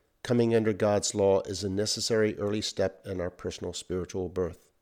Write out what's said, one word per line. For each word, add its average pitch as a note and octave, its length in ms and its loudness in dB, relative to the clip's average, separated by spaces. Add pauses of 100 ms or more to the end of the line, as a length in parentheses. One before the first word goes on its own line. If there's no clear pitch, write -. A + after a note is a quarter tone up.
(240)
coming A#2 320 4
under A2 180 4
God's G#2 400 2
law G2 280 4
is F#2 220 -6
a G2+ 60 -2
necessary G#2+ 720 0
early G#2 240 -2
step - 420 -2
in F#2 160 -4
our F2 80 -2
personal F2+ 440 -8
spiritual F2+ 540 -4
birth. F2+ 400 -4 (140)